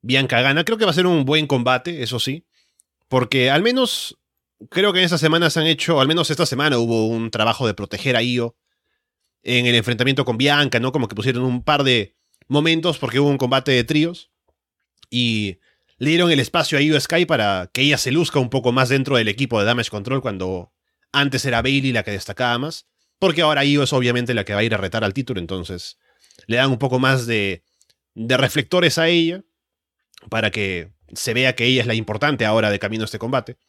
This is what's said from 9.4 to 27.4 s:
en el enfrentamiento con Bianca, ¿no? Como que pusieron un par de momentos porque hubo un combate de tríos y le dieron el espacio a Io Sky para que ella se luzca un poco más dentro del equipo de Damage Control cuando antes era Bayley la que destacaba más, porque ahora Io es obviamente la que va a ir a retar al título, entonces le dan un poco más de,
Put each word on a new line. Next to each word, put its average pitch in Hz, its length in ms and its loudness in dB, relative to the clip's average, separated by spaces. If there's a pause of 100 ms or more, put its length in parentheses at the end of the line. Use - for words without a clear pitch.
en 123 240 0
el 120 80 4
enfrentamiento 120 500 0
con 117 120 -2
Bianca, 139 440 2
¿no? 127 120 -2
Como 123 160 -2
que 104 60 -10
pusieron 123 300 -2
un 123 180 -2
par 147 220 0
de 120 320 0 (320)
momentos 160 500 0
porque 127 220 -2
hubo 143 100 4
un 139 80 0
combate 135 340 0
de 123 120 4
tríos 156 460 -2 (800)
y 110 480 0 (400)
le 139 120 -2
dieron 170 200 4
el 143 100 4
espacio 156 360 -2
a 139 40 2
Io 147 200 2
Sky 175 240 0
para 104 480 0
que 127 100 0
ella 143 160 2
se - 120 -2
luzca 147 280 0
un 120 120 0
poco 123 220 0
más 127 160 2
dentro 135 280 0
del 110 120 2
equipo 117 300 -2
de 101 60 2
Damage 117 260 0
Control 107 300 -4
cuando 92 520 -6 (400)
antes 139 320 0
era 117 180 0
Bayley 135 300 0
la 110 100 0
que - 80 -6
destacaba 120 480 -2
más, 151 280 -8 (320)
porque 170 240 2
ahora 147 220 2
Io 143 180 4
es 131 100 0
obviamente 123 420 0
la 104 100 -2
que 104 100 -6
va 101 60 0
a 107 40 2
ir 110 100 0
a 104 40 -2
retar 98 260 -4
al 98 100 -2
título, - 260 -6
entonces 87 580 -10 (480)
le 113 100 -2
dan 135 140 4
un 120 80 0
poco 127 200 -2
más 131 280 2
de, 101 360 -2 (520)